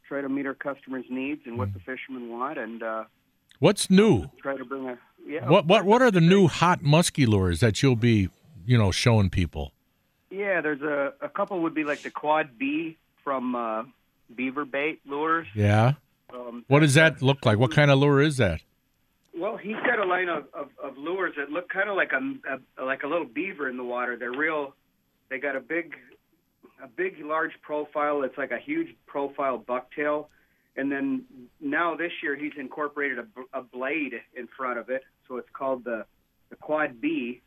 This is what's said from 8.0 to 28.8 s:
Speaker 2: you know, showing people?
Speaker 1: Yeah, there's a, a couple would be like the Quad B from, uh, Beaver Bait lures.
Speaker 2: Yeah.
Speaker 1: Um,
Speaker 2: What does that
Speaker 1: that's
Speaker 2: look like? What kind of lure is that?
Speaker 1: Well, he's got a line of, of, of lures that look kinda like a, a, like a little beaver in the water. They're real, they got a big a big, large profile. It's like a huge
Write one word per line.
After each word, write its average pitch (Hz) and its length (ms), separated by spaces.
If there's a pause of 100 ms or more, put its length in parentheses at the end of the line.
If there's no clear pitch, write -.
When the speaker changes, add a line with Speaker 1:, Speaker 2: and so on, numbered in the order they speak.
Speaker 2:
you 120 140
know, 101 120
showing 107 380
people? 78 440 (580)
Speaker 1:
Yeah, 190 320
there's 147 180
a, 143 400
a 147 80
couple 196 320
would 160 140
be 151 100
like 147 160
the 127 100
Quad 151 480
B 156 380 (260)
from, 127 320
uh, 113 280 (520)
Beaver 131 300
Bait 139 420
lures. 160 480
Speaker 2:
Yeah. 107 380 (400)
Speaker 1:
Um, 120 360
Speaker 2:
What 143 120
does 147 140
that 160 200
Speaker 1:
that's - 80
Speaker 2:
look 139 220
like? 107 140
What 110 140
kind 147 180
of 139 80
lure 139 240
is 147 160
that? 87 240 (720)
Speaker 1:
Well, 202 220
he's 214 260
got 247 140
a 202 80
line 180 240
of, 151 240
of, 147 160 (120)
of 123 140
lures 165 400
that 143 140
look 175 200
kinda 202 220
like 160 200
a, 135 240 (420)
a, 131 80
like 135 160
a 147 40
little 160 200
beaver 147 420
in 127 80
the 127 80
water. 123 320
They're 120 160
real, 147 420 (540)
they 131 100
got 135 180
a 131 40
big 165 340 (880)
a 131 40
big, 180 360
large 156 280 (100)
profile. 147 600
It's 131 160
like 131 140
a 120 60
huge 156 360 (120)